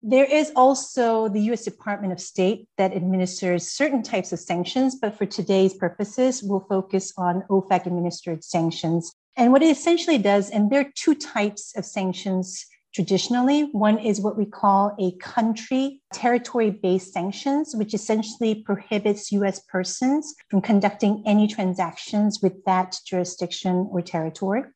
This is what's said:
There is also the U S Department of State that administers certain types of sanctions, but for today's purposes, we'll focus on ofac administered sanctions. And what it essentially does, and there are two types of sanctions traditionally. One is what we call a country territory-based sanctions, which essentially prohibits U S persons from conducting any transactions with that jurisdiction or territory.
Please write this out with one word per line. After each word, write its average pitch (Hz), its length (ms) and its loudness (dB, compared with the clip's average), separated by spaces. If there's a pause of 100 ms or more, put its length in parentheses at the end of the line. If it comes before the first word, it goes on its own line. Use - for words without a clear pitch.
There 254 220 6
is 302 300 2
also 247 720 2
the 214 120 -2
U 220 120 0
S 220 120 -6
Department 202 480 -6
of 175 80 -8
State - 480 -2 (100)
that 190 160 0
administers 185 720 -2
certain 269 380 0
types 190 280 -4
of 170 60 -6
sanctions, 254 560 -2
but 208 240 -6
for 202 80 -2
today's 190 480 2
purposes, 208 680 -2
we'll 196 240 -2
focus 190 500 -2
on 180 320 0
ofac 190 360 2
administered 175 580 -4
sanctions. 165 680 -2 (240)
And 247 160 6
what 277 120 6
it 311 120 6
essentially 339 420 2
does, 202 300 2
and 208 220 2
there 277 120 2
are 285 120 -6
two - 220 2
types - 600 -4
of 202 80 -6
sanctions 185 800 -4 (300)
traditionally. 247 800 2
One 214 260 4
is 214 220 0
what 208 160 -2
we 214 80 0
call 202 560 2
a 185 120 0
country 240 920 -2 (100)
territory-based 220 1000 0
sanctions, 277 640 -4
which 214 200 -4
essentially 220 600 -2 (100)
prohibits 208 680 -2
U 202 140 2
S 196 140 -2
persons 254 720 -2 (160)
from 196 100 2
conducting 202 640 2
any 208 240 4
transactions 196 920 -2
with 190 240 -2
that 185 300 0 (100)
jurisdiction 180 840 -2
or 175 120 -2
territory. 175 640 -4 (120)